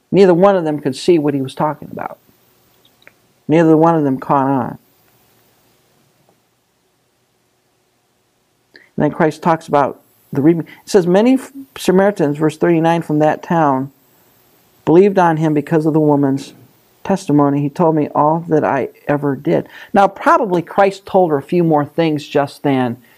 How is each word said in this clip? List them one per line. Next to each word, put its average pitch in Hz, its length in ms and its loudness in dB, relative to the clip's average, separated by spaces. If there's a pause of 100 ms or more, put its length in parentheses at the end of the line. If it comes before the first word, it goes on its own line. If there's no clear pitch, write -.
(120)
Neither 180 200 6
one 190 240 4
of 175 80 -2
them 151 160 -4
could 135 140 -6
see 175 240 2
what 147 160 -2
he 139 80 -4
was 131 120 -10
talking 151 360 -6
about. - 280 -12 (1300)
Neither 160 280 4
one 165 200 2
of 151 80 -2
them 131 140 -2
caught 139 280 0
on. 135 320 -4 (4000)
And - 300 -8
then 147 60 0
Christ 156 320 -2
talks 165 240 -2
about 147 340 -2 (320)
the - 100 -4
re-, 165 180 2
it 151 60 -8 (180)
says, 180 220 0
"Many 214 280 2
f-, - 180 -6 (240)
Samaritans," 185 600 0
verse 156 180 -2
thirty-nine, 170 460 0
"from 151 160 -2
that 151 240 0
town 143 500 -2 (920)
believed 185 340 4
on 170 180 2
him 160 160 -2
because 151 320 -2
of 160 80 0
the 156 80 2
woman's 143 540 0 (500)
testimony. 143 560 0
He 143 80 -4
told 160 260 0
me 147 200 -2
all 156 340 0
that 151 160 0
I 117 240 -4 (180)
ever 143 300 -2
did." 151 320 -4 (240)
Now, 196 160 2
probably 202 540 0
Christ 196 440 -2
told 185 240 2
her 147 60 0
a 139 60 -2
few 175 200 -2
more 151 220 2
things 151 420 -4
just - 360 -4
than, 131 340 -2 (220)